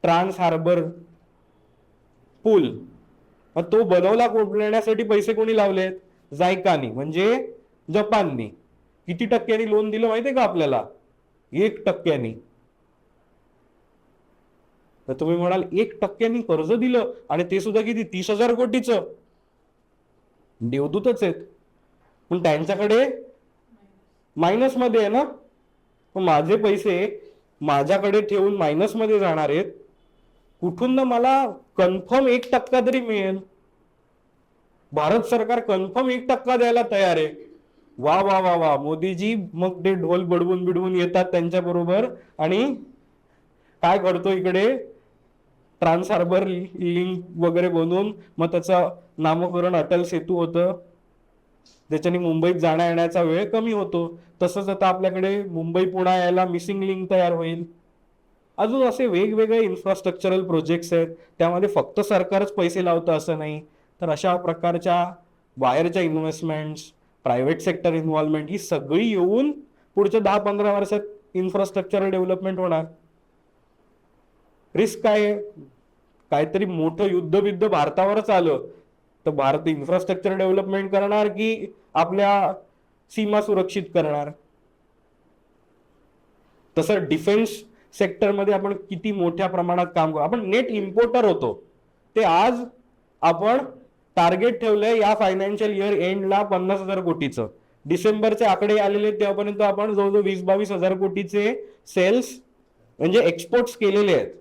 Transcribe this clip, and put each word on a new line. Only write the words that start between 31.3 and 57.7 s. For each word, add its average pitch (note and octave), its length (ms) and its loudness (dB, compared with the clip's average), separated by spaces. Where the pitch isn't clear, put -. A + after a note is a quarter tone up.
कन्फर्म F#3+ 520 2
एक B3 240 0
टक्का B3+ 280 2
तरी B3+ 200 0
मिळेल. G3 380 -2
भारत D#3+ 300 0
सरकार A3 380 0
कन्फर्म G#3 500 -2
एक B3 180 -4
टक्का B3+ 280 0
द्यायला A#3+ 340 4
तयार F#3+ 260 2
आहे. D3+ 340 -4
वा D#3 240 2
वा G3 180 2
वा F3+ 160 2
वा, D#3 200 2
मोदीजी E3+ 600 -2
मग F3+ 320 -4
ते F#3+ 100 2
ढोल F3 300 0
बडवून F3 400 0
बिडवून F#3 320 0
येतात F3+ 280 2
त्यांच्याबरोबर F3 840 0
आणि G3+ 360 0
काय F3+ 160 4
करतो F3+ 300 0
इकडे, F#3+ 500 0
ट्रान्स F3 300 2
हार्बर F#3 360 2
लिंक F3+ 760 -4
वगैरे E3+ 320 2
बनवून F3 440 0
मग E3 80 0
त्याचं F3+ 440 2
नामकरण F3 580 0
अटल F3 260 2
सेतू E3+ 340 -4
होतं, E3+ 420 0
ज्याच्याने E3+ 300 0
मुंबईत E3+ 360 2
जाण्या E3+ 340 2
येण्याचा E3+ 340 0
वेळ F3 280 0
कमी A3+ 220 -2
होतो. E3+ 480 -4
तसंच F#3+ 260 -2
आता G3 180 0
आपल्याकडे F#3+ 580 0
मुंबई E3+ 420 -2
पुणा F#3 300 2
यायला F3+ 280 2
मिसिंग F3+ 380 -4
लिंक F#3+ 280 -4
तयार F3+ 220 4
होईल. E3 320 -4